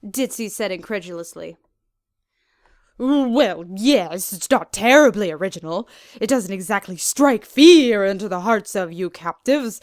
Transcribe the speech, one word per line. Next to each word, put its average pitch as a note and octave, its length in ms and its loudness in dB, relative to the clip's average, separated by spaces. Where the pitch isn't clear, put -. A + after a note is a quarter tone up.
Ditzy A3+ 440 -6
said G3+ 220 -6
incredulously. E3+ 840 -12
Well, B3 640 0
yes, F#3+ 560 0
it's F3 200 -10
not E3 200 0
terribly A3 600 4
original. E3+ 580 -8
It G#3+ 60 -4
doesn't G3 260 -2
exactly F#3+ 420 -6
strike B3 480 0
fear C4 640 6
into G3 240 -4
the F3+ 120 -6
hearts G#3 340 -2
of F3+ 180 -6
you F3 160 -6
captives. A3+ 720 -4